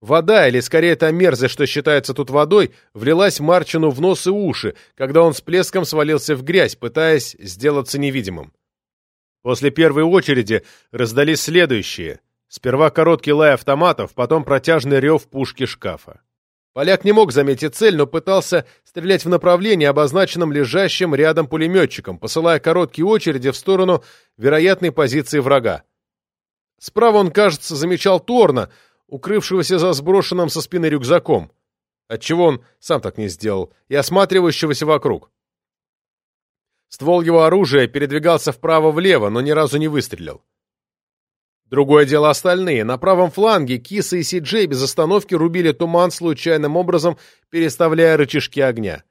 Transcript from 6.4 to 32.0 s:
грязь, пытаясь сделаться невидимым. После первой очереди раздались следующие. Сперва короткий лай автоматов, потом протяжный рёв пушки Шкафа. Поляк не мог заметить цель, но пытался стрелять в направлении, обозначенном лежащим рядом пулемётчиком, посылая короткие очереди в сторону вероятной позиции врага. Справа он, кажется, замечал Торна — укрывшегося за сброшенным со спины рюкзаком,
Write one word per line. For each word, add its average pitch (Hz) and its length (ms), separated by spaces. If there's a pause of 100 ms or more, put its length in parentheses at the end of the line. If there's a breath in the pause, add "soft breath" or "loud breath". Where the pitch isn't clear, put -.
грязь, 160 320
пытаясь 156 640
сделаться 123 580
невидимым. 113 540 (920)
После 127 280
первой 156 320
очереди 127 600 (280 soft breath)
раздались 127 520
следующие. 127 760 (300)
Сперва 135 400
короткий 160 420
лай 151 220
автоматов, 139 600
потом 139 300
протяжный 139 560
рёв 147 300
пушки 131 360
Шкафа. - 540 (540)
Поляк 175 320
не 208 80
мог 214 180
заметить 139 420
цель, 208 220
но 143 100
пытался 165 600 (180 soft breath)
стрелять 175 400
в 165 60
направлении, 180 560
обозначенном 151 680
лежащим 147 640
рядом 156 320
пулемётчиком, 156 720
посылая 165 400
короткие 165 460
очереди 147 460
в - 40
сторону 185 480 (320 soft breath)
вероятной 160 560
позиции 143 480
врага. 120 440 (960)
Справа 214 420
он, 185 120
кажется, 175 460
замечал 175 420
Торна — 160 500 (440 soft breath)
укрывшегося 185 640
за 175 160
сброшенным 175 560
со - 120
спины 170 260
рюкзаком, 143 640 (560)